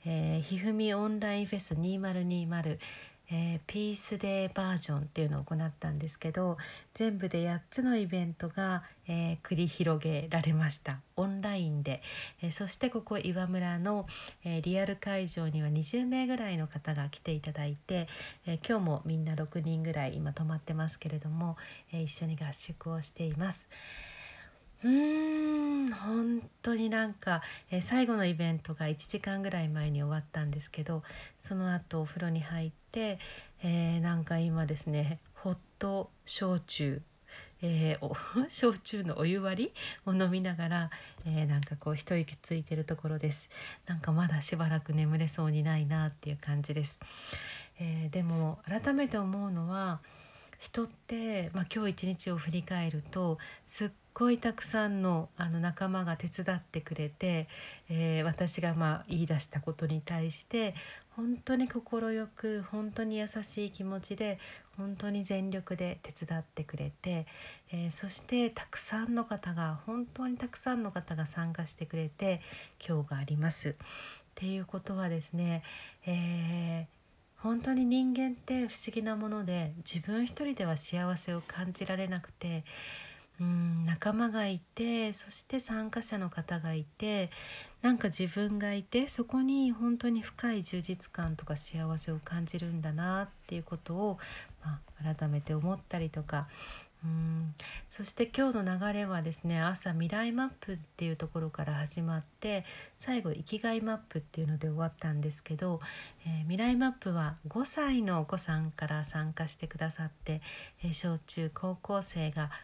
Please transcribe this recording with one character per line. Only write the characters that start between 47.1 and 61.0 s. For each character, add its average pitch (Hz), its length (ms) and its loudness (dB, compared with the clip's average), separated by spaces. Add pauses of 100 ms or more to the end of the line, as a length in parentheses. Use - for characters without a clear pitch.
え 160 260 0
ー、 151 40 -2
で 180 120 2
も 160 420 2
改 226 300 2
め 277 140 4
て 226 100 0
思 202 280 0
う 196 40 -2
の 170 180 0
は、 185 320 0 (600)
人 - 240 -4
っ - 20 0
て、 220 680 -4
ま 185 100 0
あ、 165 100 0
今 214 140 0
日 196 40 2
一 185 160 -4
日 185 240 -2
を 175 60 2
振 156 140 -2
り 170 120 0
返 175 280 0
る 151 200 0
と、 170 280 0 (280)
す - 200 -4
っ 202 40 -4 (280)
ご 240 140 6
い 233 60 4
た 233 140 0
く - 120 -10
さ 214 240 2
ん 202 120 0
の、 175 360 4
あ 170 120 0
の、 165 120 2
仲 175 280 2
間 185 160 2
が 165 120 0
手 175 100 -2
伝 180 300 0
っ 175 40 -4
て - 200 -6
く 151 160 -6
れ 151 120 0
て、 165 380 0 (420)
え 160 340 4
ー、 - 20 2
私 170 360 0
が、 170 140 2
ま 156 280 4
あ、 - 60 -20
言 165 140 2
い 160 40 4
出 156 120 4
し 143 80 -4
た 147 140 -4
こ 160 120 -2
と 160 140 -2
に 156 140 2
対 160 320 0
し - 120 -18
て、 214 300 0 (360)